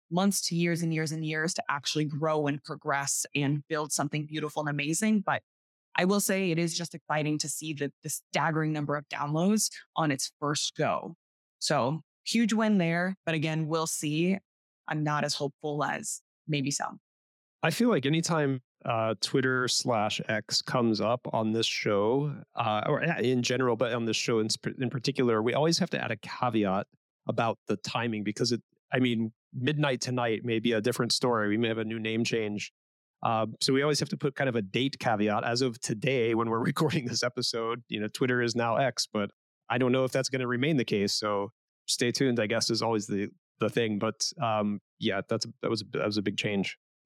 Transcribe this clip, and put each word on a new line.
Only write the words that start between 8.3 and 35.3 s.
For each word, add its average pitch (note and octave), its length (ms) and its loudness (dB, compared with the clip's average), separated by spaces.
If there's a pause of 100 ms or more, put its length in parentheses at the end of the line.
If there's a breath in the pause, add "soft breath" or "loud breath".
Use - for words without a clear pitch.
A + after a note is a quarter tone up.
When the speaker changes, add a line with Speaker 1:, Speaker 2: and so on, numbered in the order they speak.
Speaker 1:
number D3 240 -2
of D3 120 -8
downloads E3 600 0 (260 loud breath)
on D#3+ 160 2
its - 300 -2
first D3 360 -2
go. A#2 400 -2 (420)
So D3 420 0 (240)
huge A3+ 300 2
win G#3+ 240 4
there. F3 360 2 (120)
But E3 80 0
again, D#3+ 320 0
we'll D#3+ 200 0
see. E3 520 0 (500)
I'm D#3 160 -2
not D3+ 200 0
as D3 100 -2
hopeful D3 500 -4
as - 380 -6 (260)
maybe C#3+ 220 0
some. - 280 -6 (640)
Speaker 2:
I D#3+ 80 4
feel A#3 200 4
like C#3+ 160 2
anytime, D3+ 560 2 (220)
uh, A2+ 360 0
Twitter B2+ 480 2
slash A2 600 0
X - 340 -2
comes A2+ 380 2
up A2+ 320 0
on A2 200 0
this A2+ 140 2
show, A#2 680 2 (220)
uh, G#2+ 300 0
or, C#3 180 0
uh, D#3+ 160 0
in B2+ 220 2
general, B2 340 2
but A#2 160 0
on A#2 140 -2
this A2 100 0
show A#2+ 220 2
in A2 100 2
sp-, - 320 -6
in B2+ 80 0
particular, B2 540 2
we A#2 100 2
always E3 260 2
have F3 120 -2
to - 120 -2
add A#1+ 80 -4
a A2+ 60 -2
caveat G#2 720 0 (420)
about A2+ 300 0 (100)
the G#2 80 0
timing A2+ 480 -4
because A2+ 280 -2
it, A2+ 100 -2 (280)
I C3+ 80 0
mean, A#2 340 2 (200)
midnight C#3 480 0
tonight A#2+ 440 -2
may A#2 160 0
be A#2 120 2
a A2 80 2
different A#2 320 0
story. A2+ 360 2
We G#2 100 2
may A#2 100 2
have A2 80 0
a A2 80 -2
new A2+ 140 -4
name A2 260 0
change. G#2 480 -2 (500)
Uh, A2 240 0 (140)
so C3+ 140 2
we C3+ 80 4
always D3 180 2
have D#3 80 -2
to D#3 80 -4
put C#3+ 180 -2
kind C#3 140 0
of A#2+ 80 0
a A2+ 60 0
date A#2 360 -2
caveat. G#2 460 2